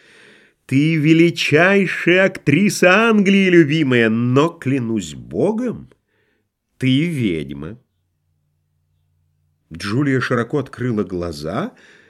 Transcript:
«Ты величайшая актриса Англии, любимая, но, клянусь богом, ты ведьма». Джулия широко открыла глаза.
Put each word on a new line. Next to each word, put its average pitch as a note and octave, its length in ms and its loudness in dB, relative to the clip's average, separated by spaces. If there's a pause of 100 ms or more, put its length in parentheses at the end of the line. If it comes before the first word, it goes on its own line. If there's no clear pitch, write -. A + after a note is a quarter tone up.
(680)
«Ты D3+ 300 0
величайшая E3+ 1300 2
актриса F#3+ 840 2
Англии, G3 400 2
любимая, C#3 600 4
но, B2 400 2
клянусь A2+ 640 -6
богом, G#2+ 760 -6 (880)
ты C3 280 0
ведьма». F2 760 -6 (1900)
Джулия B2 480 -2
широко B2 380 -4
открыла B2 440 -6
глаза. F2 680 -8 (360)